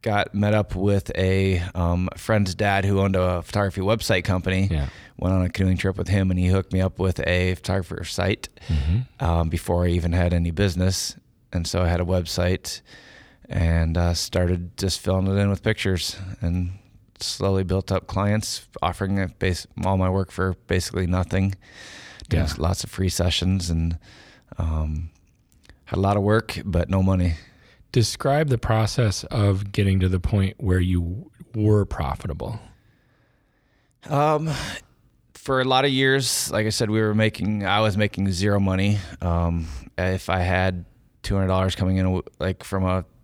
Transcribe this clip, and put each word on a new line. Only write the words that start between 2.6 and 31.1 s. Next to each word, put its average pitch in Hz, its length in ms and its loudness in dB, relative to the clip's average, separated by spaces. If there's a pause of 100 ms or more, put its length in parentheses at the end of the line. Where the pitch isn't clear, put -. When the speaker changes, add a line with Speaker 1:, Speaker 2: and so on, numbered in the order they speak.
Speaker 1:
who 98 160 2
owned 98 140 2
a 90 280 2
photography 101 380 -2
website 101 420 0
company. 92 480 0
Speaker 2:
Yeah. 73 160 0 (320)
Speaker 1:
Went 92 160 2
on 92 100 2
a 85 40 -2
canoeing 92 280 2
trip 95 180 -2
with 90 120 -4
him, 95 240 2
and 90 80 2
he 90 80 4
hooked 95 260 2
me 92 80 2
up 92 160 0
with 92 300 0
a 90 260 2
photographer 90 500 -4
site, - 460 -4 (180)
Speaker 2:
Mm-hmm. 80 560 -2
Speaker 1:
um, 85 260 2
before 87 360 0
I 90 40 2
even 85 220 0
had 87 220 2
any 85 160 2
business. 90 640 -2 (380)
And 85 140 -2
so 90 160 0
I 85 40 2
had 87 140 2
a - 40 0
website 90 760 -2 (680)
and, 82 480 2
uh, 87 200 2
started 87 600 -2
just 95 260 -2
filling 95 260 0
it 98 120 0
in 101 120 2
with 95 120 -2
pictures. 95 520 -2 (260)
And 90 300 -2 (480)
slowly 95 440 -2
built 92 280 -2
up 92 160 -2
clients, 104 600 -2 (140)
offering 98 380 -2
a 95 80 -2
base-, - 400 -2 (180)
all 95 120 2
my 92 120 2
work 95 220 0
for 92 240 -2 (120)
basically 90 400 0
nothing. 92 480 0 (760)
Doing - 160 2
Speaker 2:
Yeah. 73 120 -4
Speaker 1:
lots 87 260 0
of - 60 -12
free 92 200 0
sessions 87 600 0
and, 82 280 0 (600)
um, 78 520 -2 (760)
had - 120 -4
a 95 40 0
lot 101 160 2
of 101 60 0
work, 104 420 0
but 90 240 0
no 95 120 2
money. 90 340 2 (580)
Speaker 2:
Describe 139 560 2
the 120 80 2
process 110 680 0
of 101 460 0
getting 95 300 2
to 92 80 2
the 92 100 0
point 95 380 0
where 92 240 2
you 90 500 -2 (240)